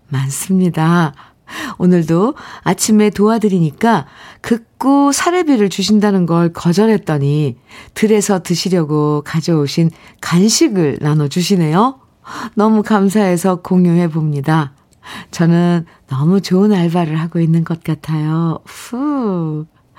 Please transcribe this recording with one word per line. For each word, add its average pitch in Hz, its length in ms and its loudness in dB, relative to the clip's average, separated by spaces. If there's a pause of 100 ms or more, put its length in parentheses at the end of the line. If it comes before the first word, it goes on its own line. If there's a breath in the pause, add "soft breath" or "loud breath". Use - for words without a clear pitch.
많습니다. 160 1040 0 (640 loud breath)
오늘도 180 560 2 (300 loud breath)
아침에 208 480 2
도와드리니까 196 960 0 (340 loud breath)
극구 277 720 0
사례비를 302 560 0
주신다는 196 560 0
걸 170 260 0
거절했더니 156 1080 0 (360 loud breath)
들에서 202 500 2
드시려고 151 840 0
가져오신 160 640 0 (300 loud breath)
간식을 190 800 2
나눠주시네요. 170 1000 0 (560 loud breath)
너무 214 280 2
감사해서 190 800 0
공유해봅니다. 160 1120 0 (580 loud breath)
저는 170 540 2 (220 soft breath)
너무 156 340 0
좋은 202 320 2
알바를 170 440 0
하고 170 220 -4
있는 165 240 2
것 165 200 -6
같아요." 160 840 -4
후. 196 1040 -6 (320 loud breath)